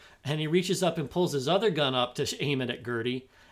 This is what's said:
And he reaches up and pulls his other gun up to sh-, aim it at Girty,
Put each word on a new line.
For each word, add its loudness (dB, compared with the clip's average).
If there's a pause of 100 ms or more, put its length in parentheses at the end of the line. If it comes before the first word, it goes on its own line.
(240)
And -2
he -2
reaches 2
up 0
and -4
pulls 0
his -2
other 4
gun 2
up 0
to -2
sh-, -4
aim 0
it -2
at -6
Girty, -4 (240)